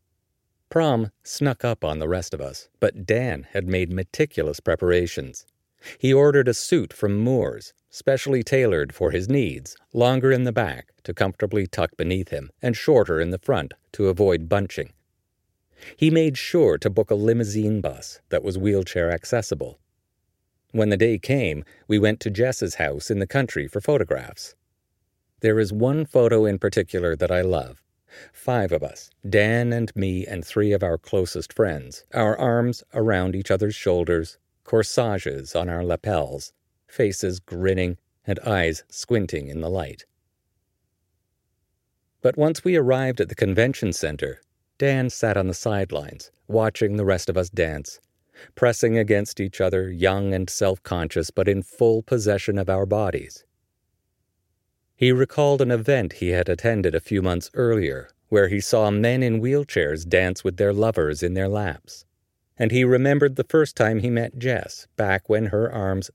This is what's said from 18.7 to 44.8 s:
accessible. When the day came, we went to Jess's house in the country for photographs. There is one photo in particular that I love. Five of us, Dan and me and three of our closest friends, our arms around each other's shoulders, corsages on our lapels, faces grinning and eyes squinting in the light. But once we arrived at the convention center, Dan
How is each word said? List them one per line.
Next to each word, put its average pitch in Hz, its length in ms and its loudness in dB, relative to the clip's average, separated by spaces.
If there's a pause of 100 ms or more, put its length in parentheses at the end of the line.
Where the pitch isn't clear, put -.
accessible. 82 680 -4 (960)
When 107 180 2
the 101 60 2
day 110 220 2
came, 90 460 -2 (220)
we 107 120 2
went 107 220 2
to 110 100 -6
Jess's 110 440 -2
house 73 360 -4
in 101 100 -2
the 95 80 -2
country 120 400 -2
for 104 120 -6
photographs. 67 760 -4 (840)
There 110 200 4
is 101 120 0
one 135 320 0
photo 117 400 4
in 101 140 2
particular 90 580 0
that 87 140 0
I 90 120 2
love. 76 380 -2 (520)
Five 107 400 -2
of 78 100 0
us, - 260 -12 (200)
Dan 113 440 2
and 117 220 -4
me 92 320 -2
and 92 180 -8
three 104 280 0
of 98 100 2
our 85 160 0
closest - 540 -4
friends, 76 600 -2
our 107 240 0
arms 120 460 -2 (100)
around 95 440 0
each 98 140 -4
other's 104 260 0
shoulders, 85 600 -2 (280)
corsages 101 880 -2
on 87 140 -2
our 87 160 -4
lapels, 82 680 -4 (360)
faces 95 500 -2
grinning 92 600 -2 (280)
and 98 140 -4
eyes 87 480 0
squinting 87 600 -4
in 73 120 -8
the 80 100 -4
light. 78 360 -8 (2250)
But 127 160 2
once 156 280 0
we 185 120 2
arrived 131 440 2
at 92 80 -2
the 101 60 -12
convention 107 580 0
center, 76 480 -6 (380)
Dan 135 320 0